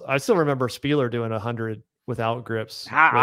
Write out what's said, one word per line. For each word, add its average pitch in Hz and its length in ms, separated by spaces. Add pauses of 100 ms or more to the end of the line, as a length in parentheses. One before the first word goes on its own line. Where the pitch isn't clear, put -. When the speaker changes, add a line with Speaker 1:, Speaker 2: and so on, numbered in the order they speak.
Speaker 1:
I 135 100
still 214 200
remember 143 320
Spieler 139 400
doing 117 220
a 110 80
hundred 113 420 (240)
without 117 400
grips 110 400
Speaker 2:
How, 156 280
Speaker 1:
way 120 100